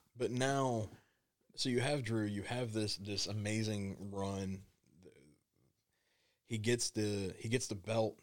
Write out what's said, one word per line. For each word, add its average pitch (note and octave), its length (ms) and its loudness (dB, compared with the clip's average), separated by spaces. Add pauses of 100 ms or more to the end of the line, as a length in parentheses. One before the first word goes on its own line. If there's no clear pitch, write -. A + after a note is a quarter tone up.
(180)
But A#2+ 140 0
now, B2+ 580 2 (680)
so - 140 0
you A#2+ 100 4
have C#3 240 2
Drew, A2 220 2
you G2+ 180 0
have A#2+ 300 -2
this, G#2+ 240 0
this G2+ 300 -2
amazing G#2 680 0 (160)
run. G2 500 -2 (1900)
He A#2 100 -2
gets A#2+ 320 2
the, G2+ 500 0
he - 80 -6
gets A#2+ 200 0
the G#2+ 80 -4
belt. A2 480 0